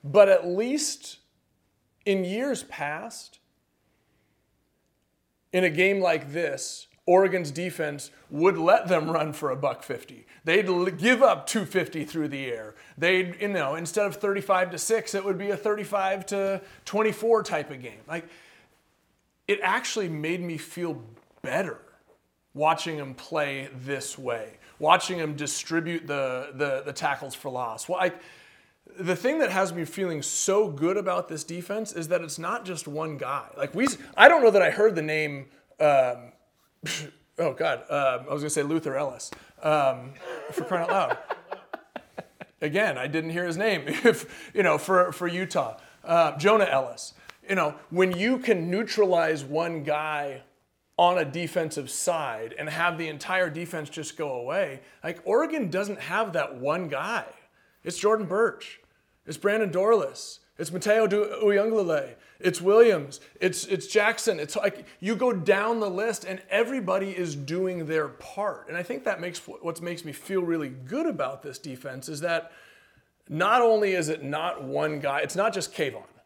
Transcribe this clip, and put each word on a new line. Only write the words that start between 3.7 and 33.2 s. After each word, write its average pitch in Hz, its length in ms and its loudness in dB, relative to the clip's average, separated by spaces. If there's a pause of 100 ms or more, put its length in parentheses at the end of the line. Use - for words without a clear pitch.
in 185 140 2
a 175 60 4
game 190 300 4
like 156 320 0
this, 147 560 -6 (180)
Oregon's 180 440 6
defense 151 600 -6 (180)
would 165 300 4
let 180 280 6
them 165 240 2
run 156 220 0
for 143 180 -4
a 127 60 -2
buck 139 260 -2
fifty. 120 440 -12 (180)
They'd 185 220 4
l-, 180 180 2
give 190 380 4
up 190 240 4
two 208 180 -2
fifty 156 400 -2
through 151 240 -4
the 135 160 -6
air. 113 300 -8 (240)
They'd, 180 420 0
you 202 80 -2
know, 151 260 -2
instead 170 320 -2
of 202 100 -6
thirty-five 196 560 0
to 165 60 -10
six, - 360 -2
it 190 100 -4
would 190 140 -2
be 202 120 -4
a 196 60 0
thirty-five 196 680 -2
to 196 340 -2 (240)
twenty-four 220 580 2
type 151 280 -4
of 131 120 -12
game. 110 240 -16
Like, 165 220 -8 (1200)
it 202 140 2
actually 202 460 -2
made 160 320 -4
me 170 160 -6
feel 147 460 -8 (400)
better 143 380 -4 (720)
watching 156 440 0
him 135 160 -10
play 139 600 -4
this 131 420 -8
way, 117 420 -6 (200)
watching 180 400 0
him 151 160 -4
distribute 160 720 -4
the, 139 480 -4
the, 139 320 -2
the 143 60 -8
tackles 139 420 -4
for - 160 -10
loss. 120 380 -6
Well, 175 100 -2
I, 180 140 2 (840)
the 180 200 -2
thing 285 240 0
that 226 100 2
has 185 220 0
me 170 120 -4
feeling 165 380 -6
so 202 460 2
good 160 280 0
about 180 300 -2
this 156 160 -10
defense 196 500 -8
is 170 160 -6
that 175 140 2
it's 156 160 -10
not 202 260 -6
just 180 220 -10
one 156 300 -6
guy. 131 300 -6 (100)